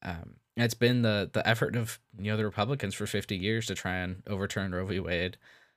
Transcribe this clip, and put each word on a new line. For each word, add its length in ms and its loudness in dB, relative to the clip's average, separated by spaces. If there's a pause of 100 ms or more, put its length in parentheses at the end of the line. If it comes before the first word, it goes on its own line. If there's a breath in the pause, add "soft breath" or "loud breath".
Um, 380 -10 (180)
and 80 4
it's 80 2
been 300 4
the, 280 2
the 160 2
effort 280 2
of, 240 -2 (180)
you 140 -2
know, 60 2
the 60 2
Republicans 520 0
for 100 -4
fifty 320 -2
years 300 0
to 80 -4
try 220 -2
and 300 -4
overturn 460 -2
Roe 120 -2
v. 140 -2
Wade. 380 -2 (400 soft breath)